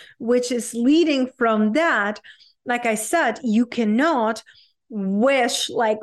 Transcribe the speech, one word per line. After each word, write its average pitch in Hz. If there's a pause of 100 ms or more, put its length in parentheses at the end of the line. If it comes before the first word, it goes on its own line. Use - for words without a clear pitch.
(200)
which 247
is 233
leading 277
from 214
that, 233 (440)
like 240
I 220
said, 226
you 233
cannot 233 (480)
wish, 240
like, 220